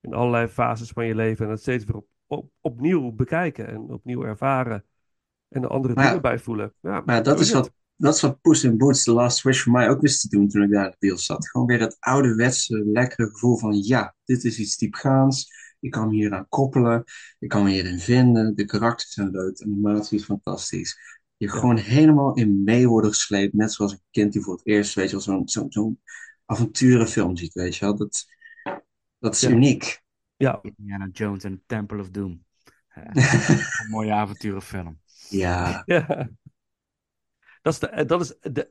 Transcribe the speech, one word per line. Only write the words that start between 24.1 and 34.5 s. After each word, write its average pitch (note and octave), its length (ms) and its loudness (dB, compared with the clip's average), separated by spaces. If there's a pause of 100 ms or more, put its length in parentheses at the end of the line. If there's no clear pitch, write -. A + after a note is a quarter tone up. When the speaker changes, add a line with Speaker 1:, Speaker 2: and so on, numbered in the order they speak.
Speaker 2:
kind G#2 220 0
die G2+ 100 -2
voor F#2+ 140 -8
het - 100 -12
eerst, G#2 280 0
weet F#2+ 100 0
je F#2 60 -4
wel, G2 100 -6
zo'n, F#2+ 280 -4
zo'n, - 240 -4
zo'n A2 280 -4 (440)
avonturenfilm A2+ 920 2
ziet, E2+ 160 -10
weet F2+ 240 -6
je - 80 -6
wel. G#2 120 0
Dat, G#2 280 -6 (920)
dat A2+ 160 -2
is - 60 -2
Speaker 1:
Ja. B2+ 100 2
Speaker 2:
uniek. B2 520 2 (340)
Speaker 1:
Ja. C3+ 260 0
Speaker 3:
Indiana G2+ 500 -12
Jones G2+ 320 -6
and G2 100 -10
the F#2+ 120 -18
Temple G#2+ 340 -8
of F#2 100 -12
Doom. F#2 340 -10 (440)
Eh, - 140 -20 (100)
Speaker 2:
<laughs> - 720 0
Speaker 3:
een A2 80 -12
mooie A2 220 -2
avonturenfilm. G2 840 -6 (300)